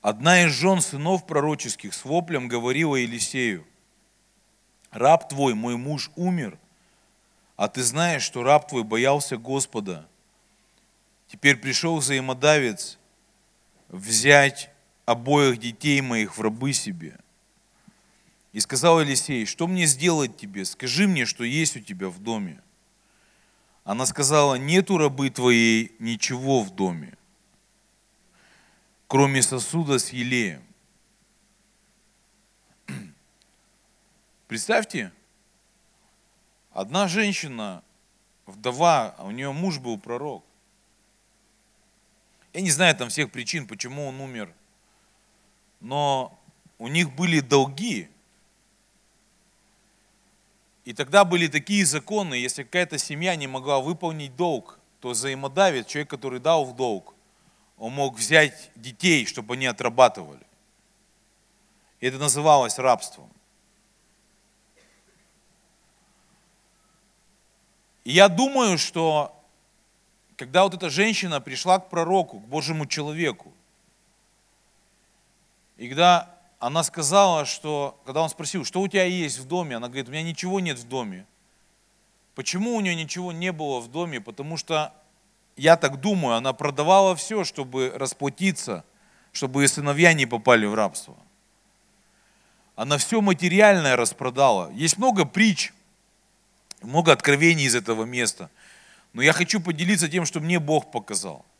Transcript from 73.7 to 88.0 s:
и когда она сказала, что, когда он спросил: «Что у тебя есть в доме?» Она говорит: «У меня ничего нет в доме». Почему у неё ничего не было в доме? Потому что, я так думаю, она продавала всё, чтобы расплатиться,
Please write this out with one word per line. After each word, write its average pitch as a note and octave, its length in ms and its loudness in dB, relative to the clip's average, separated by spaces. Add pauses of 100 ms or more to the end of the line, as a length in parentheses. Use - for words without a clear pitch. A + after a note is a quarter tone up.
и A#2+ 100 -16
когда E3+ 420 4 (300)
она D3 240 -2
сказала, E3 600 2
что, C#3+ 640 -6
когда C3+ 160 -4
он D#3+ 80 0
спросил: D#3 340 -6
«Что - 160 -6
у G3 80 -2
тебя F#3+ 160 0
есть F3 340 -2
в C3 80 -14
доме?» D#3 300 -6
Она A#2 120 -8
говорит: B2 200 -8
«У B2 40 -16
меня D#3 120 -8
ничего F3+ 380 -4
нет D3+ 180 -4
в A#2+ 80 -18
доме». G#2+ 380 -8 (1080)
Почему A3+ 420 -4
у - 20 0
неё F#3 160 -2
ничего F3 380 -8
не F3 180 -6
было D3 300 -6
в A#2 80 -16
доме? D3+ 320 -6
Потому C#3 340 -12
что, D#3 380 -4 (640)
я D#3+ 180 8
так C#3+ 240 -2
думаю, D3+ 380 2
она C3 160 0
продавала E3 640 4
всё, G#3+ 260 -4
чтобы C3 500 -4
расплатиться, C#3 920 -4 (480)